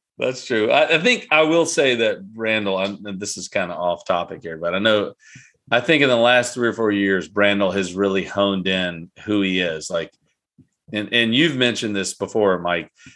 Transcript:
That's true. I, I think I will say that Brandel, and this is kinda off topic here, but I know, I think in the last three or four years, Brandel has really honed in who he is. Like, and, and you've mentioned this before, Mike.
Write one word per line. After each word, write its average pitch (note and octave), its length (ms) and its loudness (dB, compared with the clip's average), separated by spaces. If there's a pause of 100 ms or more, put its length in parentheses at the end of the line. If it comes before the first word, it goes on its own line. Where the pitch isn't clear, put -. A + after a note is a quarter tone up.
(180)
That's B2+ 260 -4
true. A2+ 280 0
I, D3+ 240 4
I D#3 40 0
think F#3 300 0
I D#3 140 4
will D#3+ 240 4
say C#3+ 300 2
that G#2 260 0 (100)
Brandel, A2 500 -2
and G2 360 -8
this G2+ 180 -8
is F2+ 100 -12
kinda F2 280 -4
off E2+ 300 -4
topic E2+ 360 -4
here, E2 160 -12
but E2+ 160 -4
I F#2+ 60 -2
know, G#2+ 340 0 (560)
I A#2+ 120 4
think D#3 200 2
in C#3 80 4
the B2 80 4
last A#2+ 380 4
three A#2+ 120 0
or G#2+ 60 0
four A2 180 0
years, G2 380 0
Brandel G2+ 460 2
has F2+ 180 -2
really F#2+ 320 0
honed G2 420 -2
in F2+ 440 -4 (120)
who G#2+ 180 0
he F#2 180 0
is. D#2+ 300 -4
Like, E2 220 -6 (800)
and, G#2 220 -6
and A#2 220 4
you've D3+ 220 2
mentioned A2+ 380 0
this F#2+ 200 -4
before, G2 420 0
Mike. F2 340 -4 (240)